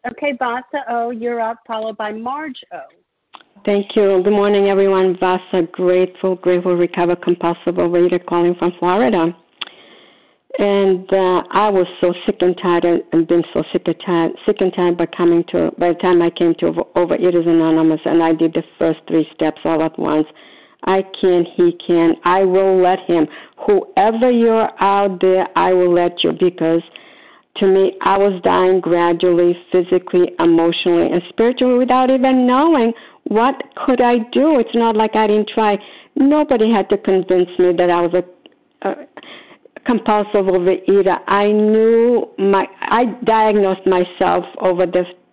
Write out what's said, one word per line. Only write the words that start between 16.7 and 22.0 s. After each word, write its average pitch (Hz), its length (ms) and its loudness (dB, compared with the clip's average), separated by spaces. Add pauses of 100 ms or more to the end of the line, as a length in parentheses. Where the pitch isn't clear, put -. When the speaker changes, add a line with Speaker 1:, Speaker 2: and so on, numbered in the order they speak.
Speaker 2:
Overeaters 175 520 0
Anonymous 160 580 2
and 165 160 2
I 165 120 2
did 165 200 0
the 165 100 -4 (140)
first 160 300 -2
three 160 260 0
steps 156 320 -4
all 160 160 0
at 160 160 -4
once. 156 300 -2 (580)
I 190 180 0 (160)
can, 180 260 2 (100)
he 175 300 2
can, 165 280 2 (100)